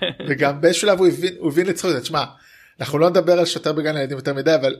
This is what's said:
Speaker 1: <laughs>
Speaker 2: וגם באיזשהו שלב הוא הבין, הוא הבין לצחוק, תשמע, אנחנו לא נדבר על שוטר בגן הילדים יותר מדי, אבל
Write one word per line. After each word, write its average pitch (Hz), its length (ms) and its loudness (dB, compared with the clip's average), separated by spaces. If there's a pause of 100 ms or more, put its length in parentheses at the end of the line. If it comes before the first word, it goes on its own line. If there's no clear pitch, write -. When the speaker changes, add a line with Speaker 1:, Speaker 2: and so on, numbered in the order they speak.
(100)
Speaker 1:
<laughs> - 180 -12
Speaker 2:
וגם 143 320 -2
באיזשהו 180 280 2
שלב 190 100 4
הוא 185 80 4
הבין, 180 320 0
הוא 165 140 -4
הבין 175 140 0
לצחוק, 185 240 -2 (100)
תשמע, 139 240 -4 (560)
אנחנו 139 180 -4
לא 170 120 4
נדבר 175 280 4
על 170 60 2
שוטר 156 280 -4
בגן 151 240 -2
הילדים 139 200 -4
יותר 139 180 -4
מדי, 139 200 2
אבל 135 260 0